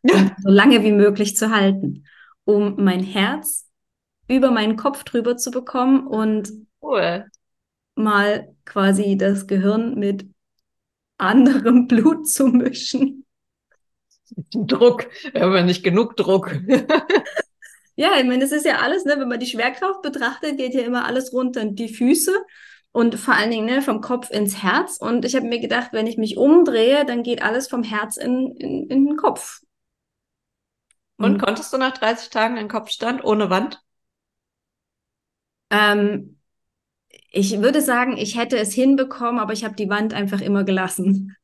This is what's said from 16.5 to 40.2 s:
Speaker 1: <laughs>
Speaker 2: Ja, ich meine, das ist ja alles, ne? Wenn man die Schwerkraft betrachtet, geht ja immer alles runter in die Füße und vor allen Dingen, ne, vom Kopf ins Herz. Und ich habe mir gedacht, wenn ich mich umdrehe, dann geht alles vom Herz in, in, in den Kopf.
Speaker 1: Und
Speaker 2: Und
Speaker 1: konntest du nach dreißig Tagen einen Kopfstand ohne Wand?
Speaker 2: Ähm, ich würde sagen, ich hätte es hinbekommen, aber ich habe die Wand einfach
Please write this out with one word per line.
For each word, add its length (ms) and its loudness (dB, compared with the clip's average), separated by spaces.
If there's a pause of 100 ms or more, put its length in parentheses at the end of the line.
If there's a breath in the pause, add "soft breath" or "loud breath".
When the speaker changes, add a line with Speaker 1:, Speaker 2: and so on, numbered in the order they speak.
Speaker 1:
<laughs> 60 -10 (1300 loud breath)
Speaker 2:
Ja, 200 2
ich 60 2
meine, 160 0
das 140 0
ist 120 -2
ja 140 0
alles, 240 -2
ne? 140 0
Wenn 100 -4
man 120 -6
die 60 -6
Schwerkraft 560 -4
betrachtet, 560 -6
geht 160 -6
ja 80 0
immer 240 -4
alles 280 -4
runter 280 -4
in 140 -6
die 180 -8
Füße 380 2 (640 loud breath)
und 260 2
vor 160 0
allen 160 0
Dingen, 140 -4
ne, 160 -2
vom 200 -2
Kopf 300 -6
ins 320 -4
Herz. 340 -2
Und 280 -4
ich 100 -4
habe 100 -2
mir 140 -4
gedacht, 320 -4
wenn 160 -2
ich 100 -6
mich 200 -4
umdrehe, 680 4
dann 160 -4
geht 220 -4
alles 240 -4
vom 160 -4
Herz 320 -6
in, 400 -4
in, 320 -8
in 180 4
den 120 -2
Kopf. 420 -4 (1600)
Speaker 1:
Und 160 2
Speaker 2:
Und 100 0
Speaker 1:
konntest 300 0
du 40 0
nach 180 0
dreißig 340 -2
Tagen 280 0
einen 120 -8
Kopfstand 540 -6
ohne 280 2
Wand? 320 -2 (1900)
Speaker 2:
Ähm, 720 0 (880)
ich 320 -2
würde 200 2
sagen, 360 -2
ich 200 -8
hätte 200 -2
es 160 -4
hinbekommen, 680 0
aber 140 -4
ich 100 -8
habe 120 -8
die 140 -6
Wand 240 -2
einfach 280 -4